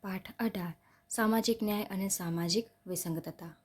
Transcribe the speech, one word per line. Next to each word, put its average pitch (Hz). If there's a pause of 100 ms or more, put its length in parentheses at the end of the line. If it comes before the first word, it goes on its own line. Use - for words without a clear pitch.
પાઠ 190 (160)
અઢાર, 180 (360)
સામાજિક 226
ન્યાય 208
અને 196
સામાજિક 175 (200)
વિસંગતતા. 165